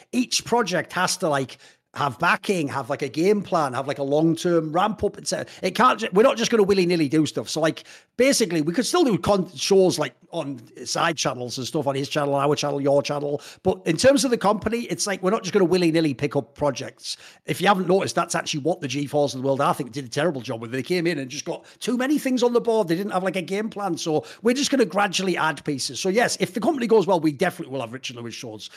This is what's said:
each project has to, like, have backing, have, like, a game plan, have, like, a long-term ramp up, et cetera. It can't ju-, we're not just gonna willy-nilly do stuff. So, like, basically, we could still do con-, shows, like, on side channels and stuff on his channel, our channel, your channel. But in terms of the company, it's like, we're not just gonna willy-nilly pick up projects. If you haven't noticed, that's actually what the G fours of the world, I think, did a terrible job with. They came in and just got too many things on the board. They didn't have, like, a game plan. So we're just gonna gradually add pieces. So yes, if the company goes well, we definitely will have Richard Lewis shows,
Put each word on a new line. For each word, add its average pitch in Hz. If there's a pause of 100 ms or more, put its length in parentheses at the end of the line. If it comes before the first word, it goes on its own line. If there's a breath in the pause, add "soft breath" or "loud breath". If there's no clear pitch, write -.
(120)
each -
project 185
has -
to, 180
like, 139 (380 soft breath)
have 139
backing, 180
have, 123
like, 139
a 143
game 185
plan, 151
have, 127
like, 143
a 143
long-term 160
ramp 190
up, 202
et -
cetera. - (160 loud breath)
It 185
can't 240
ju-, 220
we're 202
not 254
just 226
gonna 220
willy-nilly 175
do 156
stuff. 117
So, 160
like, 156 (340 loud breath)
basically, 226
we 160
could 240
still 359
do 233
con-, 196
shows, 185
like, - (160)
on 143 (260)
side 165
channels 123
and 120
stuff 147
on 139
his 135
channel, 143
our 143
channel, 143
your 143
channel. 143 (180 loud breath)
But 185
in 156
terms 262
of 254
the 233
company, 220
it's 180
like, 190
we're 185
not 220
just 180
gonna 196
willy-nilly 160
pick 143
up 135
projects. 127 (300 loud breath)
If 160
you 185
haven't 190
noticed, 185
that's 175
actually 160
what 156
the 143
G 143
fours 143
of 127
the -
world, 135
I 165
think, 123
did 139
a 117
terrible 143
job 117
with. 117
They 131
came 175
in 170
and 131
just 139
got 165 (160 loud breath)
too 247
many 269
things 254
on 240
the 240
board. 220
They 165
didn't 202
have, 185
like, 190
a 185
game 196
plan. 190
So 151 (160 loud breath)
we're 240
just 277
gonna 262
gradually 185
add 151
pieces. 135
So 190
yes, 208
if 185
the 240
company 247
goes 202
well, 180
we 151
definitely 160
will 135
have 113
Richard 127
Lewis 117
shows, 110